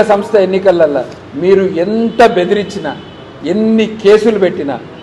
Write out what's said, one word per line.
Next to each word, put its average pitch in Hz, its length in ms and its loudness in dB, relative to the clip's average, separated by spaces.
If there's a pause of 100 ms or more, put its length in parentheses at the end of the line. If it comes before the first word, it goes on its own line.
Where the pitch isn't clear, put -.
(120)
సంస్థ 202 220 -2 (140)
ఎన్నికలల్లో 175 560 0 (380)
మీరు 190 240 2 (180)
ఎంత 220 360 -2 (180)
బెదిరించినా, 180 560 -4 (600)
ఎన్ని 220 320 0 (180)
కేసులు 214 420 4
పెట్టినా 139 320 -4 (260)